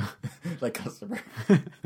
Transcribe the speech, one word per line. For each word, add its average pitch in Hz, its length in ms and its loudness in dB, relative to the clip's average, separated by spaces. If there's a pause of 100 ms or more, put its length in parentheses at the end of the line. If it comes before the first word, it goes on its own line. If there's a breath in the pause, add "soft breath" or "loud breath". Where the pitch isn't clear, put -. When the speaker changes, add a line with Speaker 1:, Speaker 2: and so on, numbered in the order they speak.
(120)
Speaker 1:
<laughs> - 260 -12
Speaker 2:
<laughs> 170 240 -6
Like 117 140 -2
customer. - 440 -6 (140)
<laughs> - 160 -10
I 190 80 12 (280)